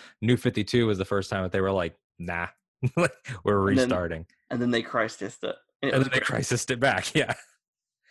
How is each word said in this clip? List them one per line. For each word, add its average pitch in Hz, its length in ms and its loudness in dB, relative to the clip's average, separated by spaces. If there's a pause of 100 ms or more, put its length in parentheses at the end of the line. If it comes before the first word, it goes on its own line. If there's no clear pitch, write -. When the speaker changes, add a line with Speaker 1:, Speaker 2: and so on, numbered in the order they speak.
(220)
Speaker 1:
New 117 160 4
fifty-two 117 480 0
was 104 140 0
the 95 60 0
first 98 260 -2
time 98 100 -2
that 92 100 -4
they 98 80 0
were 95 120 2
like, 87 280 -2 (200)
"Nah, 85 300 -6 (340)
<laughs> 127 120 0 (480)
we're 101 240 4
Speaker 2:
And 90 120 4
then 127 100 4
Speaker 1:
restarting." 85 380 -2 (240)
Speaker 2:
and 120 100 -2
then 120 80 2
they 117 140 2
crisised 110 600 -4
it. - 120 -4 (260)
And 135 80 0
it - 60 0
Speaker 1:
And 131 80 6
Speaker 2:
was - 40 0
Speaker 1:
then - 60 -4
they 131 60 2
Speaker 2:
great. - 80 -4
Speaker 1:
crisised - 420 -2
it 123 100 -2
back, 113 360 0
<laughs> - 0 -
yeah. 120 180 0 (760)